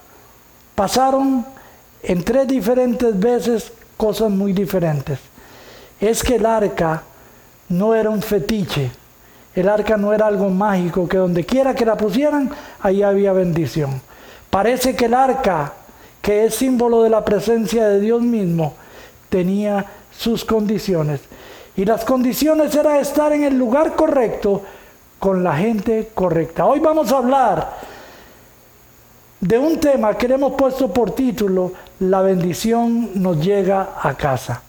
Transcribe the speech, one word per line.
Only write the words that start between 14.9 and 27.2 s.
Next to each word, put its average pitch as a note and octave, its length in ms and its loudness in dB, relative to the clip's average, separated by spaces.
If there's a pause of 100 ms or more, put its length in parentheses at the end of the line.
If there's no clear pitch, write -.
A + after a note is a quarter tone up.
que A#3+ 120 0
el A3+ 80 2
arca, G#3 580 2 (480)
que G#3 240 2
es A3 100 0
símbolo A#3+ 480 2
de A3+ 60 4
la A3 160 2
presencia A3 640 0
de G3+ 100 2
Dios A3+ 220 2
mismo, F3+ 540 0 (560)
tenía G3 560 0 (300)
sus A3+ 280 -2
condiciones. F#3+ 760 -2 (540)
Y F#3+ 100 -2
las G#3+ 180 0
condiciones C#4 720 0
era D4 240 2
estar D4+ 320 0
en D4 120 0
el C4+ 140 0
lugar C#4+ 360 0
correcto, A#3 680 0 (560)
con F#3+ 240 0
la E3+ 140 0
gente A3 560 -2
correcta. E3 540 0
Hoy C4+ 140 2
vamos D#4 300 2
a C4+ 60 2
hablar B3 540 0 (1700)